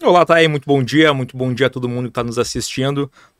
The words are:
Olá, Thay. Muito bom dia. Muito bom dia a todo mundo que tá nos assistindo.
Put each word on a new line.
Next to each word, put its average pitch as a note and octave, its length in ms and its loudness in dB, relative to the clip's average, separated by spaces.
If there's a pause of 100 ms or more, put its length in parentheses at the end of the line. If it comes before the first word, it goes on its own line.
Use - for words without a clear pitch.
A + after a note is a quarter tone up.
Olá, F3+ 240 4
Thay. E3 220 4
Muito D3 180 -4
bom C#3 160 2
dia. D3 320 2
Muito C3 220 -8
bom B2+ 180 -4
dia C3 140 0
a - 20 -6
todo B2+ 200 -6
mundo B2 180 -6
que A2+ 60 -16
tá B2 100 -4
nos A#2 160 -6
assistindo. C3+ 720 -6 (280)